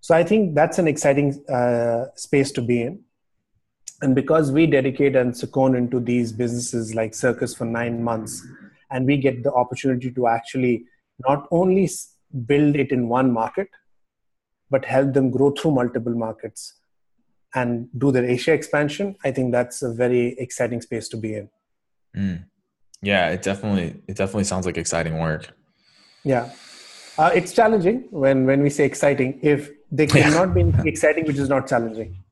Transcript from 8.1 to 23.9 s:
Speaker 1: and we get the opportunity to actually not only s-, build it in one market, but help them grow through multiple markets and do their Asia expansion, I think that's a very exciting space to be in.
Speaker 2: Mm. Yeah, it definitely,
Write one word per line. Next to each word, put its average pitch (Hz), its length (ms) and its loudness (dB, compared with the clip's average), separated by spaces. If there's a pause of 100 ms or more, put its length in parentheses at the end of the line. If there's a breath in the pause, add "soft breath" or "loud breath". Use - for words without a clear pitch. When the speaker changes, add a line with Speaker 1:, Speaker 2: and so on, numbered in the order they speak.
Speaker 1:
and 131 160 -2
we 143 120 2
get 127 240 0
the 139 100 0
opportunity 127 600 -2
to 123 140 -2
actually 117 600 -2 (420 loud breath)
not 190 220 0
only 185 340 2
s-, - 300 -8 (320)
build 147 300 4
it 139 160 0
in 123 160 0
one 127 220 2
market, 117 380 -4 (1000)
but 135 160 0
help 135 260 2
them 135 180 2
grow 135 200 4
through 151 220 -2
multiple 120 420 -2
markets 113 640 -10 (800)
and 120 340 -2 (100)
do 139 120 2
their 123 140 2
Asia 123 280 0
expansion, 147 720 -2
I 135 80 -2
think 127 200 -2
that's 123 300 -2
a 120 100 -4
very 123 460 0
exciting 123 420 -6
space 113 280 -10
to - 80 -10
be 110 180 -6
in. 101 160 -12 (680)
Speaker 2:
Mm. 92 280 -4 (580)
Yeah, 95 280 2
it 90 120 -4
definitely, 98 680 -4